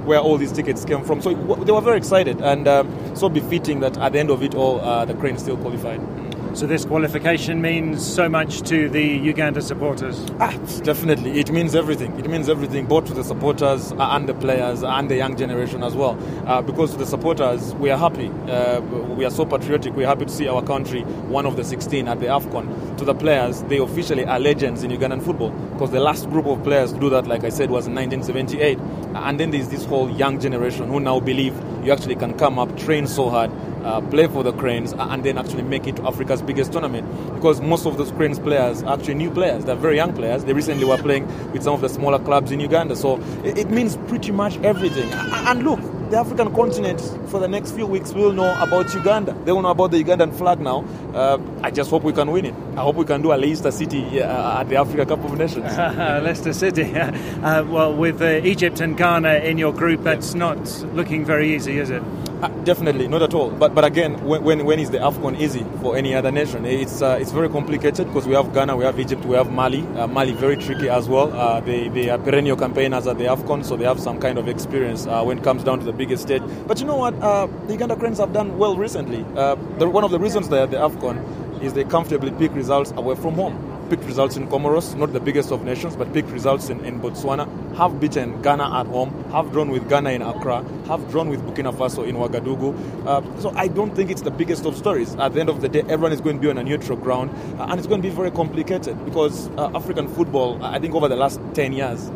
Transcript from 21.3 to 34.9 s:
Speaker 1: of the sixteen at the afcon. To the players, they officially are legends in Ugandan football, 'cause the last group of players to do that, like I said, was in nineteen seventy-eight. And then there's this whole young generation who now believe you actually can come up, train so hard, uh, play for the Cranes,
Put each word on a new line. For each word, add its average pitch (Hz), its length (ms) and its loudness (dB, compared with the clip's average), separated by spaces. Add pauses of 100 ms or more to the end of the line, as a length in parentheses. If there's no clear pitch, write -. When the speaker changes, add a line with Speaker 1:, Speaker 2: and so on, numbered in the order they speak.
Speaker 1:
of 131 100 0
the 123 80 -2
sixteen 127 440 -2
at 117 120 -2
the 120 60 -2
afcon. 123 720 -2
To 131 80 -2
the 139 80 4
players, 131 500 2
they 139 140 0
officially 139 480 0
are 123 140 0
legends 131 440 2
in 123 60 -4
Ugandan 131 320 -2
football, 120 320 -2 (240)
'cause 127 140 0
the 131 80 2
last 147 320 2
group 147 160 0
of 135 160 0
players 139 300 4
to 127 60 -8
do 139 120 4
that, 127 160 2
like 117 160 -2
I 117 60 0
said, 127 200 0
was 123 160 0
in 120 80 -4
nineteen 131 300 -4
seventy-eight. 131 560 0 (340)
And 139 260 -2
then 160 120 0
there's 135 180 -2
this - 160 -6
whole 131 240 0
young 135 300 0
generation 123 480 -2
who 139 120 0
now 131 200 2
believe 131 340 0 (300)
you 131 80 4
actually 135 240 2
can 120 180 -4
come 135 240 2
up, 123 200 0
train 147 300 0
so 131 220 0
hard, 113 220 2 (320)
uh, 110 180 -2
play 147 260 4
for 143 160 -2
the 123 80 2
Cranes, 120 420 -2